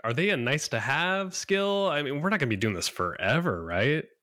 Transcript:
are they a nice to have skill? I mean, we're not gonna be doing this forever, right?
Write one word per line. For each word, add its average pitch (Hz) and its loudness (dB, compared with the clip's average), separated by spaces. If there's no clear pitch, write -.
are 113 0
they 165 0
a 196 0
nice 131 0
to 120 -2
have 180 -2
skill? 196 0
I 147 0
mean, 143 -2
we're 175 0
not 208 0
gonna 135 2
be 107 2
doing 104 0
this 85 -2
forever, 95 0
right? 107 2